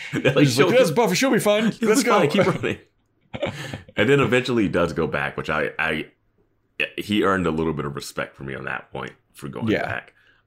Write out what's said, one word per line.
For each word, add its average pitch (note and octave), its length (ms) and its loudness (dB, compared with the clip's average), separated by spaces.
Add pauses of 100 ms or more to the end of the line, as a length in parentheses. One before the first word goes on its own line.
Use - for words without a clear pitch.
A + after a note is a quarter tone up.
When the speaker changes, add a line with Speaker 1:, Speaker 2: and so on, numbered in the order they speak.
(120)
Speaker 1:
They're B2 100 -2
Speaker 2:
They're - 120 4
Speaker 1:
like, D3+ 100 6
Speaker 2:
just B2+ 140 2
like, F3+ 100 6
Speaker 1:
"She'll F#3 40 2
Speaker 2:
"Yes, B3 160 6
Speaker 1:
keep, D3 80 -2
Speaker 2:
Buffy, G#3+ 180 2
she'll C4 180 2
be A3 60 4
fine. G#3 340 2
Speaker 1:
she'll A3 160 -2
Speaker 2:
Let's G3+ 160 4
Speaker 1:
be A#3+ 60 0
fine. G#3 180 4
Speaker 2:
go." - 40 -2 (120)
Speaker 1:
Keep - 20 4 (160)
running." - 160 -4 (1160)
And G#2 120 2
then C#3+ 120 6
eventually B2 440 2
he F2+ 40 0
does F2 240 0
go D#2+ 140 -2
back, C#2+ 300 -4
which - 140 -8
I, D2+ 280 -2
I, D#2+ 280 -2 (920)
he G2 260 0
earned F#2+ 220 2
a E2 40 2
little D#2+ 220 0
bit C#2 140 -4
of C#2+ 100 -8
respect - 400 -10
for C#2 80 -16
me C2+ 100 -10
on C2+ 100 -12
that C2 280 -10
point C2 200 -10 (200)
for C#2 160 -14
going C2 200 -6
Speaker 2:
Yeah. F#2+ 140 0
Speaker 1:
back. - 300 -8 (340)